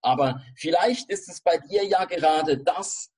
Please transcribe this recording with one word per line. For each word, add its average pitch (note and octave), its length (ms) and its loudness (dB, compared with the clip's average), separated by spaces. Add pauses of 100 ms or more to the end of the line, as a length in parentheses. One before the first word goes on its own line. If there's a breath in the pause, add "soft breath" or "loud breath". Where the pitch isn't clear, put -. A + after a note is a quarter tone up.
Aber C3 400 0 (140)
vielleicht F3+ 520 0
ist G3 200 -8
es F3+ 120 -16
bei E3+ 180 2
dir G3 260 -2
ja F#3+ 220 2
gerade D#3 560 0
das - 560 -4